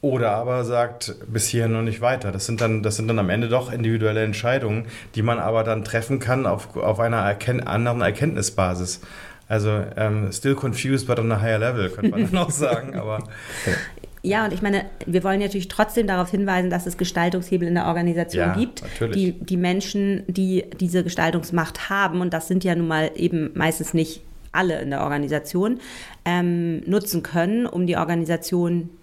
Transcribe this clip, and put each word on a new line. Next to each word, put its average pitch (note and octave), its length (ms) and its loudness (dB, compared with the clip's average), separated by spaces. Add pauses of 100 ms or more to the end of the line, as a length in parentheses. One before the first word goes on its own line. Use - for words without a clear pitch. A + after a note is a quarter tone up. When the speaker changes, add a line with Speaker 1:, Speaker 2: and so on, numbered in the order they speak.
Speaker 1:
Oder B2 300 2
aber A#2+ 320 0
sagt, A#2+ 520 -2 (120)
„Bis A2+ 200 0
hierhin A2+ 280 2
und A2+ 80 0
nicht A2 160 -2
weiter.“ A#2+ 320 0
Das G2 140 -4
sind A2+ 160 -2
dann, A2 220 2
das G#2+ 120 0
sind A2 140 -2
dann A2+ 100 2
am F#2+ 100 2
Ende A2+ 200 2
doch B2+ 240 2
individuelle A2 500 2
Entscheidungen, A2 640 0 (300)
die A#2 60 0
man A#2 180 2
aber A2 260 2
dann A2 180 0
treffen A#2 360 -2
kann B2+ 260 0
auf, G2 320 -2
auf - 240 2
einer A#2 160 2
Erkenn-, G2+ 500 0
anderen A#2+ 320 0
Erkenntnisbasis. F#2+ 1000 0 (480)
Also, G#2+ 320 2 (160)
ähm, G#2+ 340 0
still C3+ 240 0
confused, C3 520 -2
but A#2+ 100 2
on A2+ 140 2
a G#2+ 100 2
higher A2 160 2
level, A2 320 0
könnte C3+ 220 0
man G3 200 2
dann F#3 60 2
auch E3+ 140 0
sagen, C3+ 440 0
Speaker 2:
<laughs> - 40 -4
Speaker 1:
aber G#2+ 240 -4 (1000)
Speaker 2:
Ja, G#3 240 2
und G3 80 -2
ich F#3 80 -4
meine, G3+ 240 0 (200)
wir F3+ 180 2
wollen G3 160 2
natürlich G3 300 -2
trotzdem G#3+ 380 2
darauf F3+ 220 2
hinweisen, F#3+ 400 2
dass F3 160 0
es F3 120 -6
Gestaltungshebel F3+ 680 0
in E3+ 60 2
der F3 140 2
Organisation E3+ 600 2
Speaker 1:
Ja, F#2 80 2
Speaker 2:
gibt, A3+ 280 -2
Speaker 1:
natürlich. - 340 -2
Speaker 2:
die, F3+ 140 2
die F3+ 260 -4
Menschen, G3 720 0
die F#3 380 0 (140)
diese F3+ 240 2
Gestaltungsmacht E3+ 840 -2
haben, F#3+ 320 2
und F3 120 -2
das D#3+ 140 -4
sind F#3 160 0
ja F3+ 120 2
nun E3+ 120 0
mal D#3 280 0
eben E3+ 400 0
meistens D#3+ 380 0
nicht D#3+ 280 0 (300)
alle F3 300 2
in C#3 100 -4
der C#3 120 0
Organisation, D3 760 0 (460)
ähm, F3 640 2
nutzen G3 340 2
können, G3 420 2
um F3+ 220 0
die F3 100 2
Organisation E3+ 920 0 (140)